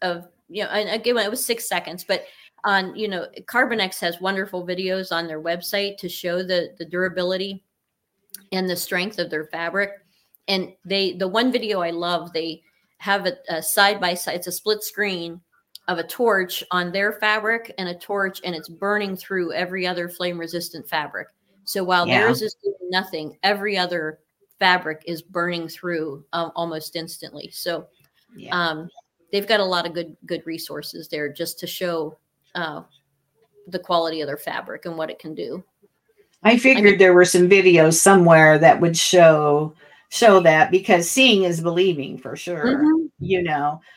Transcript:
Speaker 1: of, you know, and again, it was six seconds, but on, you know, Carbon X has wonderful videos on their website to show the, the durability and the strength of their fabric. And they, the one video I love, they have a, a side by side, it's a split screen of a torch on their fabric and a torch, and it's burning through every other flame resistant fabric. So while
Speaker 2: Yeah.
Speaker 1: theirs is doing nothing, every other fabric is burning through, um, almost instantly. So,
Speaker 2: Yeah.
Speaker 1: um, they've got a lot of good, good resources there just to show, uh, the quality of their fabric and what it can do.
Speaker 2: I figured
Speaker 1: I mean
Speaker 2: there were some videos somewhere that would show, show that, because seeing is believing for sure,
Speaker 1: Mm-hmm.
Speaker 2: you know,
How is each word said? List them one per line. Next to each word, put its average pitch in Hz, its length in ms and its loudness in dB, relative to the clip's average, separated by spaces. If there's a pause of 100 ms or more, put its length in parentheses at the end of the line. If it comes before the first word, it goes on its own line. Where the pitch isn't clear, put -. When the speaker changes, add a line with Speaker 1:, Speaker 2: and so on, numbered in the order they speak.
Speaker 1:
of, 175 260 -8 (180)
you 196 160 -8
know, - 60 -8
and 202 200 -4
again, 233 280 -2
it 208 120 -2
was 254 140 -6
six - 240 -6
seconds, 175 380 -8
but 185 180 -4 (400)
on, 190 320 0
you 214 120 -6
know, 185 200 -6 (200)
Carbon 240 340 -2
X 185 180 -6
has 175 220 -4
wonderful 190 440 -6
videos 185 460 -6
on 170 160 -4
their 156 140 -10
website 196 560 -6
to 180 100 -10
show 180 360 -6
the, 175 340 -4
the 165 80 -14
durability 185 760 -4 (880)
and 185 180 -2
the 175 60 -4
strength 185 440 -6
of 175 100 -6
their 156 160 -6
fabric. 170 460 -6 (560)
And 190 260 -4 (120)
they, 190 280 -2
the 185 140 -4
one 233 240 0
video 208 300 -2
I 170 100 -4
love, 170 420 -4
they 160 300 -8 (340)
have 196 280 -2
a, 180 120 -4 (120)
a 160 120 -6
side 202 380 2
by 175 140 -2
side, - 220 -6
it's 180 120 -10
a 175 40 -6
split 208 320 -4
screen 175 580 -6 (460)
of 180 100 -4
a 165 100 -4
torch 196 640 -2
on 175 200 -2
their 202 220 -2
fabric 220 640 -2
and 180 120 -6
a 175 60 -8
torch, 190 480 -6
and 180 120 -6
it's 156 140 -14
burning 196 460 -4
through 180 380 -6
every 180 320 -6
other 175 220 -4
flame 175 300 -6
resistant 170 500 -10
fabric. 147 400 -6 (380)
So 196 180 -4
while 175 240 2
Speaker 2:
Yeah. - 120 4
Speaker 1:
theirs 220 220 2
is - 220 -6
doing - 120 -6 (140)
nothing, 180 540 -6
every 202 340 -2
other 170 420 -4 (400)
fabric 180 460 0
is 165 160 -8
burning 175 460 -6
through, 160 560 -8 (100)
um, 165 220 -6
almost 165 400 -8
instantly. 160 560 -14
So, - 360 -8 (480)
Speaker 2:
Yeah. - 160 -18 (180)
Speaker 1:
um, 160 200 -8 (420)
they've 202 160 -4
got 220 120 2
a 196 60 0
lot 175 200 -2
of 170 80 -10
good, 165 220 -10 (100)
good 165 200 -8
resources 160 640 -12
there 151 240 -6
just 160 280 -10
to 175 80 -10
show, 165 500 -6 (380)
uh, 160 280 -8 (840)
the 180 120 -8
quality 165 420 -2
of 143 60 -6
their 147 100 -8
fabric - 480 -10
and 165 120 -10
what 160 120 -6
it 175 100 -14
can 156 160 -14
do. 160 280 -10 (800)
Speaker 2:
I 226 140 6
figured 240 280 6
Speaker 1:
I 202 60 10
mean 180 80 6
Speaker 2:
there 185 140 10
were 180 120 10
some 180 240 4
videos 175 460 8
somewhere 165 640 8
that 156 220 8
would 165 160 2
show, 156 760 6 (360)
show 202 320 6
that, 160 300 6
because 180 380 2
seeing 233 340 4
is 170 180 -2
believing 170 560 0
for 127 180 -12
sure, 175 320 -4 (100)
Speaker 1:
Mm-hmm. 311 280 2 (140)
Speaker 2:
you 180 220 0
know, 151 400 -2 (160)